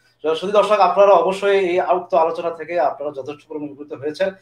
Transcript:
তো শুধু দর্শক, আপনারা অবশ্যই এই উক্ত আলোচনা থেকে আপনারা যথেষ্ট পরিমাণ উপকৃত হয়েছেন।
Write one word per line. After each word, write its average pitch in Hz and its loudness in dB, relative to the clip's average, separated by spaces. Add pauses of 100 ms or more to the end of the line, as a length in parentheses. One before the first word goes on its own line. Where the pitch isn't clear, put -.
(220)
তো 156 -2
শুধু 185 -8
দর্শক, 208 4
আপনারা 196 6
অবশ্যই 190 2
এই 180 0
উক্ত 180 -2
আলোচনা 165 0
থেকে 165 -8
আপনারা 143 -4
যথেষ্ট 147 -14
পরিমাণ 147 -12
উপকৃত 143 -18
হয়েছেন। 151 -6